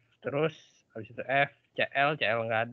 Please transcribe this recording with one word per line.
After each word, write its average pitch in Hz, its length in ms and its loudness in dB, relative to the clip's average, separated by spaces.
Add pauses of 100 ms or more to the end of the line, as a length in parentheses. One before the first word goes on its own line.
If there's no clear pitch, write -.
(260)
Terus 151 320 -2 (400)
habis 113 160 -12
itu 123 80 -10
F, 139 320 2 (240)
C 117 80 2
L, 143 320 0
C 120 80 0
L 113 240 0
nggak 110 240 2